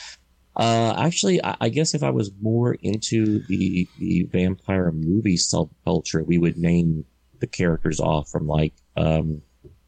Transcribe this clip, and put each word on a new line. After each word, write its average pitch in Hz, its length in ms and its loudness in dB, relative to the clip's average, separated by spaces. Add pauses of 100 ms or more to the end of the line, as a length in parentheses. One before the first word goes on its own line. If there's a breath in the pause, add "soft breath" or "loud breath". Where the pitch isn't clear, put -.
(560 loud breath)
Uh, 113 400 2
actually, 170 460 2
I, - 200 -4
I 117 60 2
guess 147 260 0
if - 100 -2
I 139 60 2
was 117 200 0 (100)
more 117 340 2
into 107 760 0
the, 92 400 0 (100)
the 87 260 0
vampire 90 680 0
movie 87 440 0
subculture, 80 880 -2
we 85 140 2
would 82 200 2
name 82 460 2 (360)
the 123 80 -2
characters 82 500 0
off 80 320 0
from, 82 160 -4
like, 78 260 0 (240)
um, 78 460 0 (460)